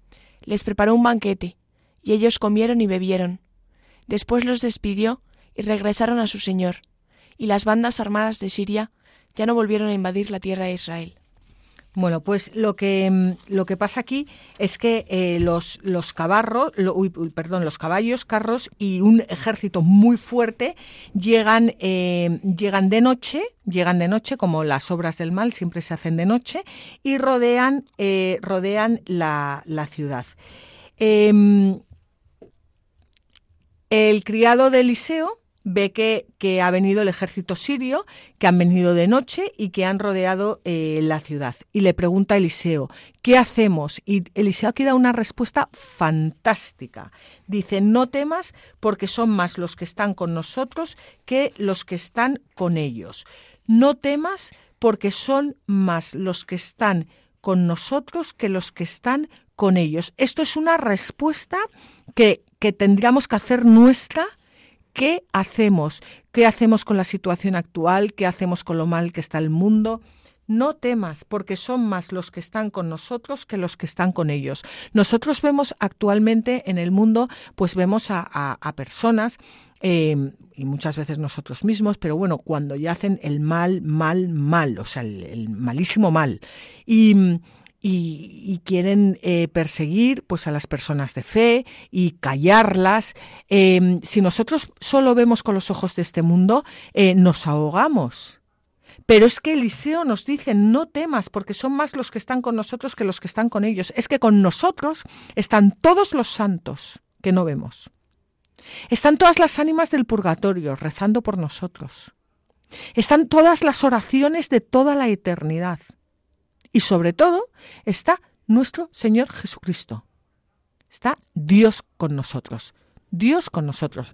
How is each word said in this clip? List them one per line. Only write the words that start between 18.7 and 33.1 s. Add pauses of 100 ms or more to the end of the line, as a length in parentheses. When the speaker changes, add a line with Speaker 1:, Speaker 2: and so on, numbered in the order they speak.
Speaker 2:
y
un
ejército
muy
fuerte (380)
llegan,
eh,
llegan
de
noche, (240)
llegan
de
noche,
como
las
obras
del
mal
siempre
se
hacen
de
noche, (380)
y
rodean, (120)
eh,
rodean
la,
la
ciudad. (680)
Em, (2000)